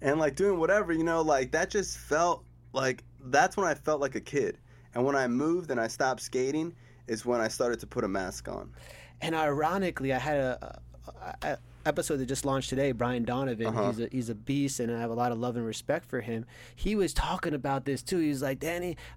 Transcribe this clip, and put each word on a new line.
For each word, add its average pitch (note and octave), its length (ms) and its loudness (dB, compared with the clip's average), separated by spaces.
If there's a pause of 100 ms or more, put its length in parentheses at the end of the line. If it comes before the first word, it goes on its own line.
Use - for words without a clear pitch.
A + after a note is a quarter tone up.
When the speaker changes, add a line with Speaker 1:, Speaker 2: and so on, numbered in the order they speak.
Speaker 1:
and, C#3+ 180 2
like, D3 180 2
doing F#3+ 200 2
whatever, E3+ 360 2
you D#3+ 100 2
know, E3 180 2
like, C3+ 300 2
that E3+ 180 2
just - 280 -2
felt E3+ 480 2 (280)
like, C3 300 2 (220)
that's C#3 320 6
when G3 80 2
I D#3+ 80 2
felt D3+ 280 0
like C3 140 -2
a A2 60 -2
kid. C#3 360 -2 (360)
And B2 120 2
when C#3 100 4
I C3 120 4
moved D3+ 440 0
and B2 80 0
I A2+ 80 2
stopped C3 340 0
skating D3 520 -2 (340)
is A2+ 180 -4
when A#2+ 160 2
I A2 60 2
started A#2+ 320 0
to - 80 -12
put B2 160 -2
a G#2+ 40 0
mask F#2+ 420 -4
on. G2 220 -10 (500)
Speaker 2:
And D#3+ 120 -2
ironically, D#3 800 0
I B2+ 60 2
had D3 180 0
a, - 440 -2 (600)
a, - 60 -4
a C#3+ 100 -2 (280)
episode D#3 320 2
that C3 80 -2
just C3 200 -4
launched C3+ 240 0
today, C3+ 220 2
Brian A#2+ 320 0
Donovan. A#2+ 440 -2
Speaker 1:
Uh-huh. A2 200 2
Speaker 2:
He's G#2+ 140 0
a, A#2 100 -2
he's B2 180 -2
a A#2 60 -2
beast, C3+ 460 0
and A#2 100 0
I A#2 80 -2
have A#2 100 -2
a A2+ 60 -2
lot A#2+ 160 2
of A#2 80 -2
love A#2+ 160 -2
and A#2 100 -2
respect B2+ 400 -2
for C3 140 -4
him. A2+ 260 -4 (300)
He G#3 200 0
was F#3+ 180 2
talking F3 400 0
about C#3 320 -2
this C3+ 180 -2
too. F#3+ 140 0
He D#3+ 100 4
was C#3 140 0
like, C3+ 180 -2
Danny, F3 380 -4 (200)